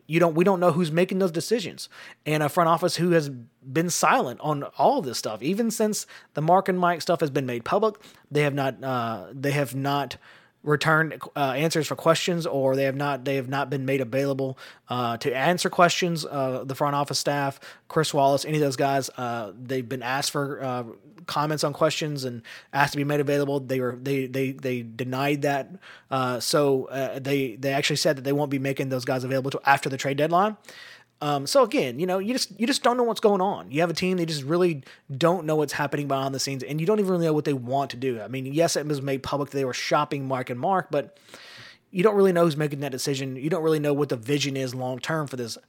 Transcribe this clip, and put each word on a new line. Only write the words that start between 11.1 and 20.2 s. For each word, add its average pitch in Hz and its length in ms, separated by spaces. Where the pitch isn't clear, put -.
uh, 139 200
answers 156 320
for 135 80
questions, 165 500
or 135 300
they 135 80
have 135 120
not, 139 300
they 139 120
have 127 120
not 139 200
been 135 160
made 135 160
available, 135 580
uh, 120 280
to 127 180
answer 165 340
questions. 170 560
Uh, 131 400
the 135 100
front 143 200
office 143 220
staff, 143 420
Chris - 260
Wallace, 139 300
any 156 140
of 151 40
those 139 140
guys, 135 420
uh, 117 420
they've 127 280
been 127 160
asked 135 280